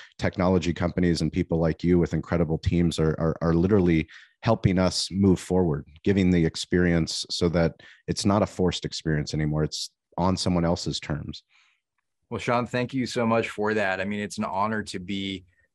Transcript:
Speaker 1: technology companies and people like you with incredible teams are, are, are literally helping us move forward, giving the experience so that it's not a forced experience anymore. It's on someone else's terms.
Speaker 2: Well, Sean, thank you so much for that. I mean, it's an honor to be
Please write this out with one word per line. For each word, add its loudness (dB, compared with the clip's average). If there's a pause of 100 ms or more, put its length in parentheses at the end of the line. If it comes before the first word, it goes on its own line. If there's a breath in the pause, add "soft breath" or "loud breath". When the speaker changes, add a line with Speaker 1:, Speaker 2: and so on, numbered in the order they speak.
(180 loud breath)
Speaker 1:
technology 0
companies 0
and -2
people -2
like 0
you 4
with 2
incredible 0
teams 0
are, 0
are, 0
are 2
literally 4 (360 loud breath)
helping 2
us 0
move 4
forward, 0 (160)
giving 4
the 4
experience 0
so 0
that 2 (260 loud breath)
it's -2
not 4
a 2
forced -2
experience -4
anymore. 0
It's -8 (300)
on 0
someone 0
else's -4
terms. -10 (840 soft breath)
Speaker 2:
Well, -8
Sean, 0
thank -4
you -2
so -2
much 2
for -2
that. 0
I -2
mean, -4
it's -8
an -6
honor -4
to -10
be -8 (300)